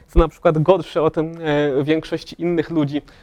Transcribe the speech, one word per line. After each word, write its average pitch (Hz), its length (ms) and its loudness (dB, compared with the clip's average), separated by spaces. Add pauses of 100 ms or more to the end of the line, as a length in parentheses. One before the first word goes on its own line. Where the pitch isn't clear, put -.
są - 120 2
na 165 80 6
przykład 160 360 0
gorsze 170 380 2
od, 156 160 0
e, 160 60 -2 (600)
większości 156 580 -4
innych 170 280 -2
ludzi, 147 320 -2 (220)